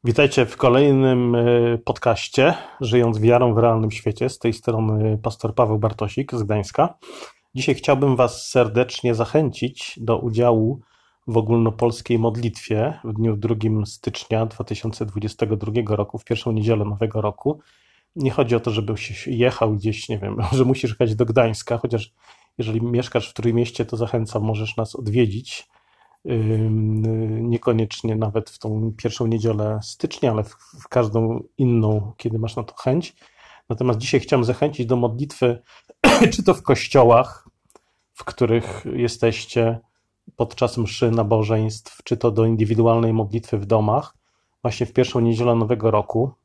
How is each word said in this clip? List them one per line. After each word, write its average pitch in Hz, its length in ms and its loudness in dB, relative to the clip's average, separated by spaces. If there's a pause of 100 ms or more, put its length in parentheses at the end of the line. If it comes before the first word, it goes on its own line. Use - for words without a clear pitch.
Witajcie 139 380 4
w - 120 -14
kolejnym, 131 760 4
e, 120 420 4
podcaście - 760 0 (280)
Żyjąc 117 380 2
wiarą 120 340 6
w 107 40 2
realnym 113 340 4
świecie. 120 380 -4
Z - 100 -12
tej 117 140 0
strony 110 720 0
pastor 110 320 -4
Paweł 110 240 2
Bartosik 110 540 -4
z 117 100 -4
Gdańska. 107 540 -2 (580)
Dzisiaj 131 200 0
chciałbym 139 400 2
was 120 320 -2
serdecznie 120 680 0
zachęcić 127 840 -2
do 117 160 0
udziału 117 640 2 (460)
w 120 100 0
ogólnopolskiej 113 840 0
modlitwie 117 840 -2
w 113 100 -8
dniu 110 240 0
drugim 110 480 -2
stycznia - 600 -4
dwa - 180 -10
tysiące 110 420 -8
dwudziestego 104 520 -4
drugiego 107 380 -2
roku, 101 220 -4
w - 80 -14
pierwszą 117 260 -4
niedzielę 107 340 0
Nowego 107 360 -4
Roku. 135 380 -4 (560)
Nie 135 160 -2
chodzi 117 240 0
o 113 40 2
to, 117 120 -4
żeby 107 260 -2
się - 340 -10
jechał 117 420 2
gdzieś, 104 360 -4
nie 110 100 -4
wiem, 101 260 -6
<laughs> 131 120 0
że 131 80 6
musisz 127 240 0
jechać 110 260 0
do 117 100 2
Gdańska, 113 520 0
chociaż 113 360 -4 (440)
jeżeli 110 240 -4
mieszkasz 120 480 -2
w - 40 -20
Trójmieście, 117 520 0
to 117 120 -8
zachęcam, 110 460 -2
możesz 110 340 -4
nas 113 180 -6
odwiedzić. 113 720 -2 (640)
Ym, 110 1200 0
niekoniecznie 113 680 -2
nawet 107 340 -4
w - 100 -20
tą 110 380 -4
pierwszą - 300 -4
niedzielę 110 560 -2
stycznia, - 480 -4
ale 107 120 -2
w, - 120 -12 (280)
w - 40 -20
każdą 113 560 0 (140)
inną, 110 600 2
kiedy 110 220 -6
masz 110 160 -6
na 117 80 -6
to - 120 -16
chęć. 151 400 -2 (540)
Natomiast 117 300 0
dzisiaj - 200 0
chciałem 127 260 0
zachęcić 127 400 -2
do 123 100 0
modlitwy, 120 640 -2 (280)
<clears throat> - 440 4
czy - 100 -4
to 185 100 4
w - 80 -2
kościołach, 123 880 4 (640)
w - 100 -20
których - 680 -2
jesteście 117 840 0 (560)
podczas - 420 -2
mszy, 113 340 -2
nabożeństw, 110 920 -2
czy - 140 -2
to 117 140 2
do 113 140 2
indywidualnej 113 680 2
modlitwy 110 440 -4
w 101 80 -6
domach, 110 520 0 (440)
właśnie 120 240 -4
w - 80 -18
pierwszą 127 260 2
niedzielę 117 360 2
Nowego 113 360 0
Roku 113 400 0 (140)